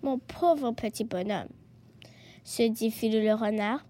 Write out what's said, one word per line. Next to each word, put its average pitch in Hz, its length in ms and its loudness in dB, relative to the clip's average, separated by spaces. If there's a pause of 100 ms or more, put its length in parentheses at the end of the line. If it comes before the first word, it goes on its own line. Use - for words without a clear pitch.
Mon 269 180 -2
pauvre 294 520 2
petit 226 320 -4
bonhomme, 190 460 -4 (920)
se - 200 -2
dit 226 280 2
Filou 220 280 0
le 214 140 4
renard. 214 560 0